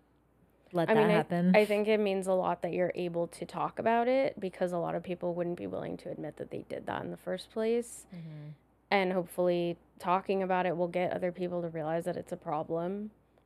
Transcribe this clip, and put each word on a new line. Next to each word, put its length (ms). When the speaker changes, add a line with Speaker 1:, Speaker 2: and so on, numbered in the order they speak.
Speaker 1:
let 160
Speaker 2:
I 60
Speaker 1:
that 60
Speaker 2:
mean, 80
I, 40
Speaker 1:
happen. 420
Speaker 2:
I 100
think 220
it 120
means 280
a 60
lot 300
that 100
you're 220
able 320
to 180
talk 340
about 280
it, 320
because 340
a 40
lot 180
of 80
people 300
wouldn't 240
be 100
willing 300
to 140
admit 260
that 140
they 160
did 200
that 160
in 80
the 60
first 340
place. 640
Speaker 1:
Mm-hmm. 360
Speaker 2:
And 220
hopefully 640
talking 460
about 240
it 100
will 100
get 260
other 180
people 320
to 60
realize 360
that 120
it's 140
a 60
problem. 760